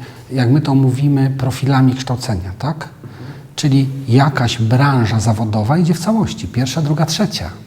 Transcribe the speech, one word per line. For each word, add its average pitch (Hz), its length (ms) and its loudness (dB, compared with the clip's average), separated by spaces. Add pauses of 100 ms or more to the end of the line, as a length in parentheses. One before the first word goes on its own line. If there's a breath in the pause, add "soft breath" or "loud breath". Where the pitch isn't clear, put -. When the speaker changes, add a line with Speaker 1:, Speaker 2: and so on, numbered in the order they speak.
(300 loud breath)
Speaker 1:
e, 127 40 -8
jak 123 160 2
my 147 100 4
to 139 140 0
mówimy, 135 640 2
profilami 131 560 2
kształcenia, 95 640 -4
tak? 151 160 -4
Speaker 2:
Mhm. - 500 -16 (320 loud breath)
Speaker 1:
Czyli 135 320 2 (200)
jakaś 131 540 2
branża 120 580 2
zawodowa 107 580 0
idzie 175 160 2
w - 40 -8
całości, - 500 -2
pierwsza, 127 340 -2
druga, 151 240 0
trzecia. - 440 -2 (160)